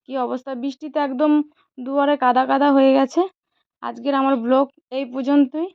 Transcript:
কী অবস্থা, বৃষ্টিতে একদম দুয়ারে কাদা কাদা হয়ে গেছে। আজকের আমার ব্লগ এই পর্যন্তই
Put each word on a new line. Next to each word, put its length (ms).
কী 120
অবস্থা, 240
বৃষ্টিতে 440
একদম 260
দুয়ারে 380
কাদা 300
কাদা 300
হয়ে 220
গেছে। 220
আজকের 380
আমার 140
ব্লগ 200
এই 160
পর্যন্তই 640